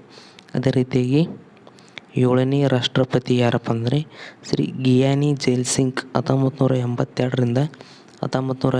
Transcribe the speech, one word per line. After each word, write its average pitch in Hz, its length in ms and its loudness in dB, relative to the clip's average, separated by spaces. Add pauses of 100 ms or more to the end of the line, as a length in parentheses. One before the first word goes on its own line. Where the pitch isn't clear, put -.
(520)
ಅದೇ 127 180 0
ರೀತಿಯಾಗಿ 127 520 0 (920)
ಏಳನೇ 127 500 2
ರಾಷ್ಟ್ರಪತಿ 127 720 0
ಯಾರಪ್ಪ 120 340 0
ಅಂದ್ರೆ 117 280 -2 (440)
ಶ್ರೀ - 220 -2 (160)
ಗಿಯಾನಿ 135 540 2
ಜೈಲ್ 127 320 -2
ಸಿಂಗ್. 131 340 -2 (100)
ಹತ್ತೊಂಬತ್ತು 131 500 0
ನೂರ 131 180 2
ಎಂಬತ್ತೆರಡರಿಂದ 123 840 -2 (580)
ಹತ್ತೊಂಬತ್ತು 131 480 -4
ನೂರ 131 140 0